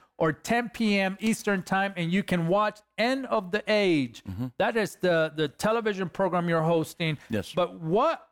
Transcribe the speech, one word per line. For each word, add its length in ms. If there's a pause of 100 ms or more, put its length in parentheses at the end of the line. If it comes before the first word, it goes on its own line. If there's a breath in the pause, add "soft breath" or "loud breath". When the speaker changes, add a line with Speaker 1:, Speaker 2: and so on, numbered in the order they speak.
(180 soft breath)
Speaker 1:
or 140
ten 360
P 300
M 220
Eastern 420
Time, 340
and 160
you 100
can 260
watch 320 (180)
End 280
of 260
the 160
Age. 600
Speaker 2:
Mm-hmm. 200 (100)
Speaker 1:
That 180
is 200
the, 380
the 140
television 600
program 400
you're 120
hosting. 560 (140 loud breath)
Speaker 2:
Yes. 240
Speaker 1:
But 260
what 520